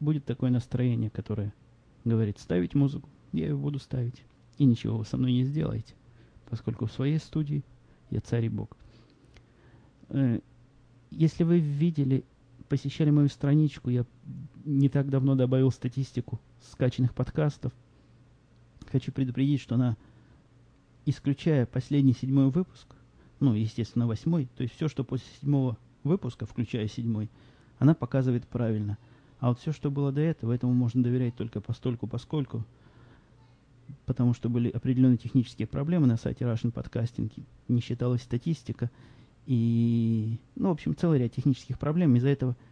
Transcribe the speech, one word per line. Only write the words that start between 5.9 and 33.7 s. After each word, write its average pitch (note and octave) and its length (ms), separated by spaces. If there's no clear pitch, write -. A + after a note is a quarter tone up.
поскольку A2+ 380
в G#2+ 60
своей D3 260
студии D3 440
я A2 140
царь A#2 240
и - 20
бог. G#2+ 260
Э, B2 320
если D#3+ 340
вы E3+ 140
видели, C#3+ 680
посещали D3 400
мою D3 180
страничку, C#3+ 640
я B2 160
не C#3 240
так C#3 220
давно C3+ 240
добавил C3 360
статистику B2 720
скачанных B2+ 500
подкастов. - 640
Хочу C3+ 200
предупредить, C3+ 500
что - 140
она, B2 220
исключая C#3 600
последний C3+ 460
седьмой C3+ 380
выпуск, - 440
ну, C#3 120
естественно, A2 540
восьмой, C3 500
то - 60
есть B2 140
всё, D#3+ 120
что - 140
после B2+ 240
седьмого C3+ 360
выпуска, C#3 420
включая A2+ 400
седьмой, G#2+ 420
она D3 160
показывает B2+ 520
правильно. G#2+ 500
А B2 80
вот A#2+ 100
всё, D#3 140
что D3 180
было C#3 220
до C#3 80
этого, D3+ 320
этому B2 200
можно B2 300
доверять B2 320
только A2+ 260
постольку, A#2+ 460
поскольку, A#2+ 580